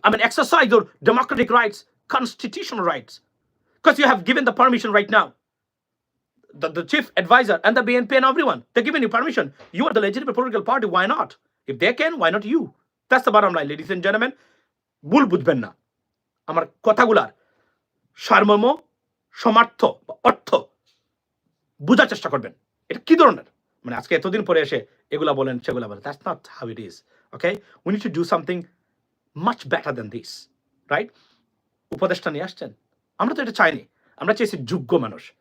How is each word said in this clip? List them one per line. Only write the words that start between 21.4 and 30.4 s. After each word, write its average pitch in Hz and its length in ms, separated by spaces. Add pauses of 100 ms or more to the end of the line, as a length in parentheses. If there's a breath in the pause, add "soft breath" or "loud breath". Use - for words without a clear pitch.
বুঝার 202 240
চেষ্টা 180 200
করবেন। 117 200 (380)
এটা 240 180
কি 320 140
ধরনের? - 260 (360)
মানে 120 160
আজকে - 180
এতদিন 180 300
পরে 165 180
এসে 139 120 (360)
এগুলা 151 260
বলেন, 131 240
সেগুলা 123 260
বলেন। 104 160
That's 143 220
not 165 120 (160)
how 123 180
it 104 40 (100)
is, 85 60 (420)
okay? 175 180 (280 soft breath)
We - 120
need 208 140
to 175 100
do 170 40 (100)
something 175 280 (880)
much 226 140 (120)
better - 240
than 107 180
this, 113 140 (640)